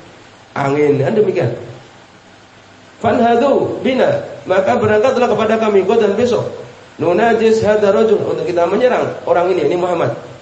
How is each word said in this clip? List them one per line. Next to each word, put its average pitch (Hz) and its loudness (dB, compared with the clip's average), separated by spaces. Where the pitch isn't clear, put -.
angin, 139 0
dan 180 -2
demikian. 180 0
"Fanhadu 233 0
bina," 226 0
maka 190 0
berangkatlah 214 2
kepada 220 0
kami, 208 2
dan 202 2
besok. - 0
"Nunajis 220 2
hadha 208 2
rajul," 214 2
untuk - -4
kita 175 0
menyerang 202 0
orang 175 0
ini, 156 0
ini 165 0
Muhammad. 165 -2